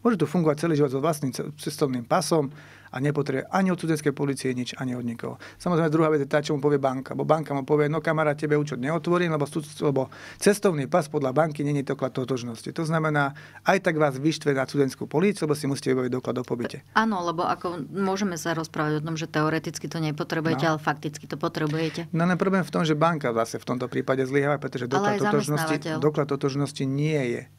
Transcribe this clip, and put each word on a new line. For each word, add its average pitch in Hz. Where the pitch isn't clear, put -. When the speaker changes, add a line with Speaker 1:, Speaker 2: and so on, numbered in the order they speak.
Speaker 1:
Môže 233
tu 160
fungovať 151
celý 165
život 143
so 127
vlastným 147
ce-, -
cestovným 131
pasom 160
a -
nepotrebuje 143
ani 190
od 175
cudzinskej 156
polície 139
nič, 123
ani 127
od 123
nikoho. 120
Samozrejme, 165
druhá 160
vec 151
je 139
tá, 147
čo 147
mu -
povie 143
banka. 131
Bo 135
banka 147
mu 139
povie, 147
"no 151
kamarát, 156
tebe 147
účet 147
neotvorím, 165
lebo 143
stu-, 151
lebo 139
cestovný 190
pas 170
podľa 135
banky 151
nie 143
je 143
doklad 131
totožnosti." 120
To 165
znamená, 151
aj 190
tak 160
vás 143
vyštve 147
na 131
cudzinskú 135
políciu, 180
lebo 151
si 143
musíte 135
vybaviť 127
doklad 127
o -
pobyte. 123
Speaker 2:
Áno, 214
lebo 170
ako 175
môžeme 190
sa 165
rozprávať 156
o 151
tom, 165
že 160
teoreticky 156
to 160
nepotrebujete, 156
Speaker 1:
No. 165
Speaker 2:
ale 156
fakticky 151
to -
potrebujete. 160
Speaker 1:
No, 165
len 180
problém 190
v -
tom, 180
že 156
banka 151
zase 113
v -
tomto 123
prípade 131
zlyháva, 139
pretože 131
Speaker 2:
Ale -
Speaker 1:
doklad 202
Speaker 2:
aj 202
Speaker 1:
totožnosti, 156
Speaker 2:
zamestnávateľ. 156
Speaker 1:
doklad 151
totožnosti 139
nie 147
je 120